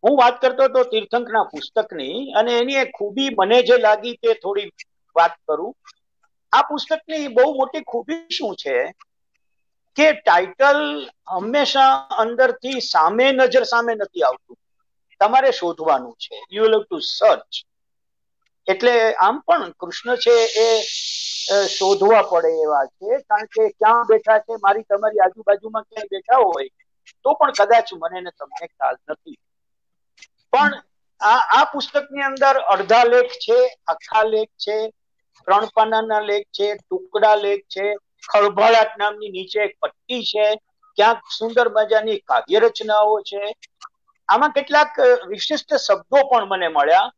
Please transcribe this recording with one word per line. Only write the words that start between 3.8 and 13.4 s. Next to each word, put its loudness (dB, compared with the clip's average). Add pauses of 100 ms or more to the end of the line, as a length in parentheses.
તે -2
થોડી -6 (440)
વાત 4 (160)
કરું. -6 (760)
આ 4
પુસ્તકની -6
બહુ 0
મોટી -4
ખૂબી -8 (220)
શું -8
છે -4 (1000)
કે 2
ટાઇટલ 0 (180)
હંમેશા 0
અંદરથી -2
સામે, 2
નજર 2